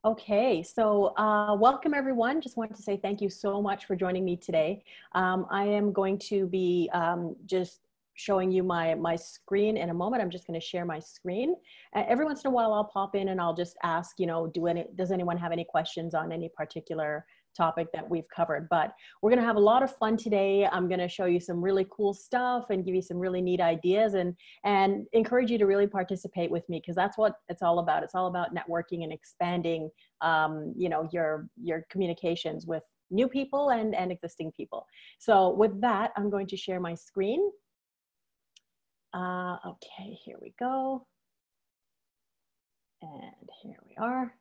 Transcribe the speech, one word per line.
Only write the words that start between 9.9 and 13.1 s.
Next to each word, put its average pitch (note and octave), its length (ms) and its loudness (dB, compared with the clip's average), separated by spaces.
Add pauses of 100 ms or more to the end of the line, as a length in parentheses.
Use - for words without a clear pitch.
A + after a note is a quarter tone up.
a E3 40 -2
moment. G#3+ 280 0
I'm F3+ 80 -2
just F3 160 -12
gonna E3 140 -6
share F3 240 -6
my D#3+ 160 -6
screen. A#3 560 -4 (400)
Uh, A#3 100 0
every B3+ 180 2
once D4 200 -4
in C#4 40 0
a B3+ 60 0
while, A3+ 180 2
I'll G#3 120 2
pop G3 320 -4